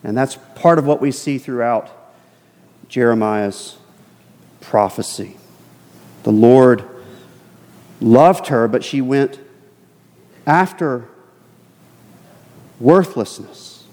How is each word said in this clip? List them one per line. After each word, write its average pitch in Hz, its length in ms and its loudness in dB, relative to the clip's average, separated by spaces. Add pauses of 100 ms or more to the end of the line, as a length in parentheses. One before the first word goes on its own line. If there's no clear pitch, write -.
And 110 140 -6
that's 135 200 -4 (180)
part 170 240 2
of 143 60 -4
what 147 140 -2
we 143 120 -2
see 139 260 -8
throughout 120 520 -6 (1000)
Jeremiah's 107 880 -4 (840)
prophecy. - 760 -6 (880)
The 113 80 -2
Lord 123 520 6 (1160)
loved 139 460 4
her, 117 200 0
but 117 160 -4
she - 160 -8
went 135 380 -2 (1080)
after 151 580 -2 (1700)
worthlessness. - 1120 -2